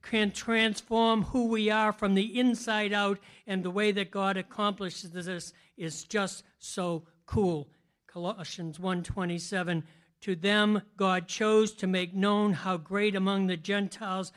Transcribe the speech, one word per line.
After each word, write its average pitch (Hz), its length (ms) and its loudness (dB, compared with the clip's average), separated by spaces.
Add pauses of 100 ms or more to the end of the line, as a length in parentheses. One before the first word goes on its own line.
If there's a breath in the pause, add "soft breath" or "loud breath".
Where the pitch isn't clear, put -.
can 214 260 0
transform 226 920 2
who 247 240 0
we 220 240 2
are 214 200 2
from 196 220 0
the 208 260 0
inside 226 540 0
out, 202 240 0 (300 loud breath)
and 190 160 -2
the 175 80 -4
way 208 200 2
that 196 200 -2
God 196 260 0
accomplishes 190 720 -4
this 175 420 -8 (260 soft breath)
is 160 260 -8
just 202 400 -4 (160 soft breath)
so 170 480 -6 (180)
cool. 175 420 0 (380 soft breath)
Colossians 175 760 -8
one 180 220 -2
twenty-seven, 175 840 -2 (360 soft breath)
"To 190 160 -2
them 208 480 2 (120)
God 185 320 2
chose 214 460 4
to - 140 -4
make 185 260 0
known 208 400 4
how 185 240 -2
great 202 380 0
among 196 320 2
the 180 100 0
Gentiles 190 800 -4